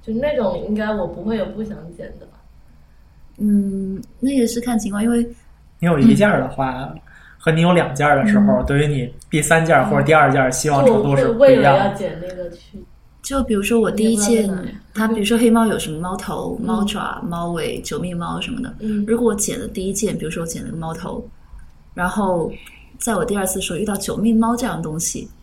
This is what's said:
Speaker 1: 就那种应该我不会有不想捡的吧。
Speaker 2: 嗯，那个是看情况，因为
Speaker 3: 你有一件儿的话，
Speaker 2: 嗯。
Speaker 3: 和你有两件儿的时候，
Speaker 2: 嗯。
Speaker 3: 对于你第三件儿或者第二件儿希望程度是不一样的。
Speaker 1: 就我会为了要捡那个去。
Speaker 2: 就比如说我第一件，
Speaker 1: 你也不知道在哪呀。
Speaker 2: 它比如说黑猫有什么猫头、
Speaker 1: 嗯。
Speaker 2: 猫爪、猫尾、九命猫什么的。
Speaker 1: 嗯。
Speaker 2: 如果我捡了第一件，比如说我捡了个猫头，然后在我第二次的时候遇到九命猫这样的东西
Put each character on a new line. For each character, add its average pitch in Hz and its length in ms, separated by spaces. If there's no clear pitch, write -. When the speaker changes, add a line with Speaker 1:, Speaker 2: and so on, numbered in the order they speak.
Speaker 1:
就 220 120
那 269 240
种 208 200
应 208 40
该 214 200
我 185 120
不 170 180
会 220 140
有 185 100
不 208 140
想 208 160
捡 - 100
的 - 100
吧。 - 100
Speaker 2:
嗯， 196 640
那 269 200
个 233 60
是 233 160
看 226 160
情 208 140
况， 202 100
因 233 80
为 233 160
Speaker 3:
你 170 80
有 165 100
一 - 160
件 208 160
儿 147 120
的 131 80
话， 131 440
Speaker 2:
嗯。 156 60
Speaker 3:
和 160 120
你 160 100
有 180 120
两 143 220
件 143 100
儿 143 160
的 113 60
时 104 120
候， 131 180
Speaker 2:
嗯。 127 100
Speaker 3:
对 143 120
于 151 80
你 127 240
第 151 100
三 160 240
件 160 100
儿 135 100
或 143 120
者 139 60
第 151 100
二 143 180
件 135 80
儿 127 120
希 - 180
望 139 160
程 220 160
度 139 140
是 135 80
不 - 0
一 - 0
样 - 0
的。 - 0
Speaker 1:
就 226 100
我 226 60
会 277 80
为 262 80
了 190 220
要 202 180
捡 165 260
那 180 140
个 180 160
去。 - 320
Speaker 2:
就 269 200
比 240 120
如 196 80
说 233 160
我 202 100
第 220 220
一 226 60
件， 208 120
Speaker 1:
你 233 60
也 214 120
不 - 0
知 - 20
道 190 80
在 185 60
哪 - 60
呀。 - 60
Speaker 2:
它 220 140
比 226 80
如 208 100
说 233 120
黑 233 120
猫 226 160
有 185 140
什 - 120
么 156 80
猫 180 160
头、 175 440
Speaker 1:
嗯。 - 80
Speaker 2:
猫 214 160
爪、 - 440
猫 170 240
尾、 160 300
九 - 180
命 175 160
猫 170 240
什 - 120
么 - 100
的。 - 180
Speaker 1:
嗯。 214 280
Speaker 2:
如 226 100
果 233 140
我 202 40
捡 - 240
了 - 80
第 190 200
一 196 60
件， 196 220
比 - 100
如 156 40
说 170 120
我 165 60
捡 - 160
了 - 60
个 - 80
猫 165 160
头， 175 300
然 180 120
后 185 440
在 - 160
我 165 100
第 202 120
二 196 80
次 - 100
的 190 60
时 190 120
候 156 60
遇 214 60
到 202 100
九 - 220
命 220 220
猫 226 160
这 240 120
样 165 100
的 160 60
东 156 160
西 - 280